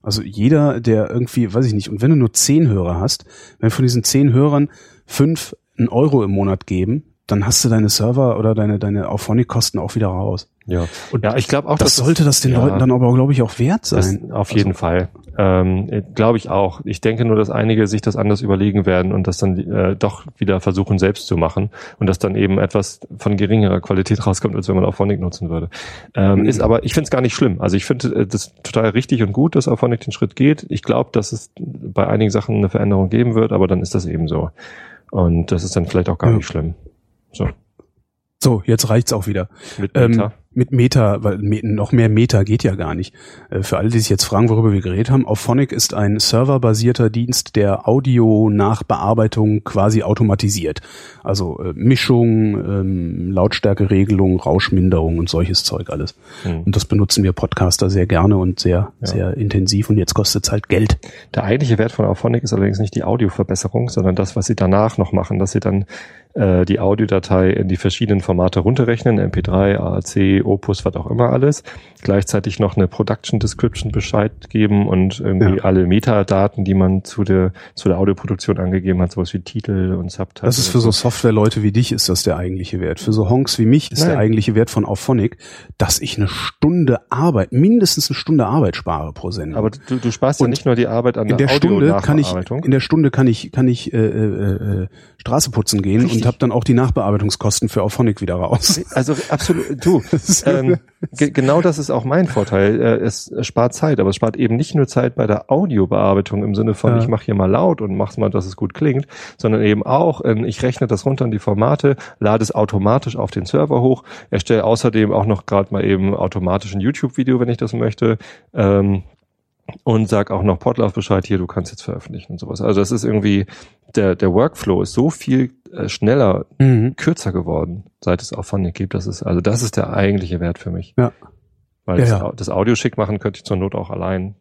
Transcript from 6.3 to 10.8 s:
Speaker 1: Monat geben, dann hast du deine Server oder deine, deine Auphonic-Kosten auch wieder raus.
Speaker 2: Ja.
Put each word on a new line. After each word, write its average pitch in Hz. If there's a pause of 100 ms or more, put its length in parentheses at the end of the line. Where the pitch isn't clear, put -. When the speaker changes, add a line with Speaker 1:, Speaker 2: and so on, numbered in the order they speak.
Speaker 1:
Monat 98
geben, 101 (240)
dann 104
hast -
du 127
deine 110
Server 123
oder 110
deine, 104
deine 101
Auphonic-Kosten 113
auch -
wieder 110
raus. 95 (140)
Speaker 2:
Ja. 87 (260)